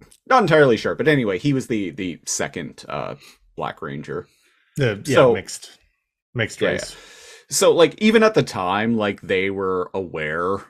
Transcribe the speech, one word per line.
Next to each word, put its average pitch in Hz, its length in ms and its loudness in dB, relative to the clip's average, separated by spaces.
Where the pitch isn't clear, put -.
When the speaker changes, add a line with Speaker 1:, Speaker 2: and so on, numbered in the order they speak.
Speaker 1:
not 254 140 4
entirely 151 340 6
sure, 98 180 -2
but 123 140 -2
anyway, 117 300 2
he 143 140 -2
was 131 140 -2
the, 104 240 -4
the 90 360 -8
second, - 640 -8
uh, 67 280 -8
Black - 260 -8
Ranger. 71 460 -10
Speaker 2:
Yeah, 120 280 0
yeah, 131 120 -2
Speaker 1:
So 135 180 6
Speaker 2:
mixed, - 440 -10
mixed 113 260 -6
Speaker 1:
Yeah, 101 100 0
Speaker 2:
race. - 220 -6
Speaker 1:
yeah. - 40 -20
So, 165 220 4
like, 160 280 2
even 220 220 4
at 220 120 4
the 143 80 4
time, 104 540 -2
like, 104 240 -2
they 95 300 -2
were 95 420 -4
aware 87 680 -4